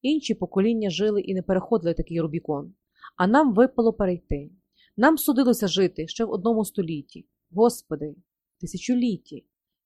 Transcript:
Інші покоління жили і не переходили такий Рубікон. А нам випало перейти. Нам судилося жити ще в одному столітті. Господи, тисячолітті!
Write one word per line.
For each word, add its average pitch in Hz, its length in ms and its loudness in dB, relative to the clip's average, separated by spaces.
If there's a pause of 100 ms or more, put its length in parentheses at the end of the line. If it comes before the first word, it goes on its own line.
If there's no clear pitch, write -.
Інші 269 320 -2
покоління 208 560 0
жили 202 320 0
і - 120 -6
не 185 80 -2
переходили 180 520 0
такий 165 280 -4
Рубікон. 156 520 -4 (420)
А 185 120 2
нам 262 260 4
випало 233 400 4
перейти. 175 580 -4 (460)
Нам 294 200 6
судилося 240 500 2
жити 175 400 0
ще - 180 -4
в 202 60 -6
одному 214 340 0
столітті. 160 600 -8 (260)
Господи, 170 640 -2 (460)
тисячолітті! 240 840 -4 (400)